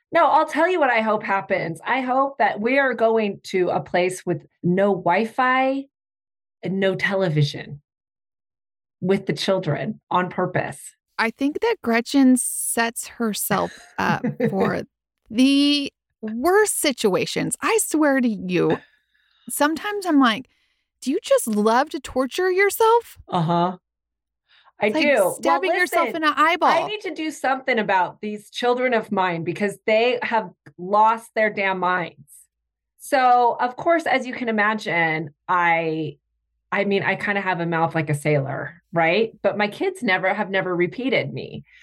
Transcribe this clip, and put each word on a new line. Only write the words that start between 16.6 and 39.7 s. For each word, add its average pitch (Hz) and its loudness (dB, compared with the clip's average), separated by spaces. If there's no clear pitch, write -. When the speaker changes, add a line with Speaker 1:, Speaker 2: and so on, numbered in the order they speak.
Speaker 2:
situations. 175 0
I 415 0
swear 294 2
to 247 2
you, 180 -2
sometimes 359 -2
I'm 302 4
like, 226 0
"Do 247 -6
you 330 0
just 523 2
love 220 2
to 302 -10
torture 277 -2
yourself?" 440 2
Speaker 1:
Uh-huh. 175 0
I 208 0
Speaker 2:
It's 214 0
like 311 0
Speaker 1:
do. 285 4
Well, 190 2
Speaker 2:
stabbing - 0
yourself 349 0
Speaker 1:
listen, 311 -4
Speaker 2:
in 302 2
the 285 0
eyeball. 311 2
Speaker 1:
I - -6
need 415 -8
to 359 -8
do 311 -6
something 262 -2
about 190 0
these 208 -10
children 247 0
of 214 -2
mine 180 0
because 175 -4
they 233 2
have 220 -2
lost 214 2
their 214 2
damn 196 -2
minds. 180 -2
So, 247 4
of 247 -2
course, 339 0
as 240 0
you 254 -8
can 240 -8
imagine, 170 0
I, 165 0
I 202 0
mean, 196 0
I 190 0
kinda 196 -4
have 185 -2
a 170 -4
mouth 165 0
like 156 -2
a 147 0
sailor, 143 -2
right? 180 2
But 196 -2
my 208 0
kids 370 -6